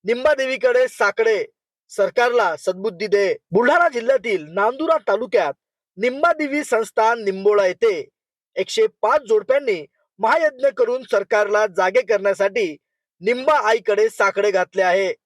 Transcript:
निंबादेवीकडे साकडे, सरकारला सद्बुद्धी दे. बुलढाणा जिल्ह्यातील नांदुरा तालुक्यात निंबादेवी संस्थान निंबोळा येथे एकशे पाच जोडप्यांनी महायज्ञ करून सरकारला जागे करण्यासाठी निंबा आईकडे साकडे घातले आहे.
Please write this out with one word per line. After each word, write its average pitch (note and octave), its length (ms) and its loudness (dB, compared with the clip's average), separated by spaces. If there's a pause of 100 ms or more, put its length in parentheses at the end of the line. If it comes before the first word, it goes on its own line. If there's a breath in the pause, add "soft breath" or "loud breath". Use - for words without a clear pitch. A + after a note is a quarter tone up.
निंबादेवीकडे B3+ 840 0
साकडे, A3 560 0 (440)
सरकारला G#3+ 680 0
सद्बुद्धी F#3+ 500 -6
दे. G3 300 0 (140)
बुलढाणा C#4+ 380 4
जिल्ह्यातील A3+ 640 -2
नांदुरा B3+ 460 0 (120)
तालुक्यात G3 440 0 (440)
निंबादेवी D4 680 -2
संस्थान A3+ 600 0
निंबोळा G3 420 0
येथे F3+ 420 -2 (480)
एकशे A3 300 0
पाच B3 420 0
जोडप्यांनी G#3+ 580 0 (320)
महायज्ञ C4+ 480 0 (100)
करून B3 260 -2
सरकारला G#3 640 0
जागे F#3+ 340 0
करण्यासाठी G3 760 -2 (440)
निंबा B3+ 480 0
आईकडे A3 400 0
साकडे G3+ 420 0
घातले F#3 320 -2
आहे. F#3 260 0 (180)